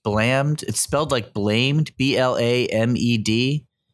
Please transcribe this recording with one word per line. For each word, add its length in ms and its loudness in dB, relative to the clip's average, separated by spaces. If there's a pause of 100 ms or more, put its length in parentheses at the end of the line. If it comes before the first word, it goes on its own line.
blamed. 600 0
It's 140 -4
spelled 320 -2
like 220 -4
blamed, 640 0
B 220 0
L 200 2
A 280 2
M 320 0
E 180 0
D. 480 0 (300)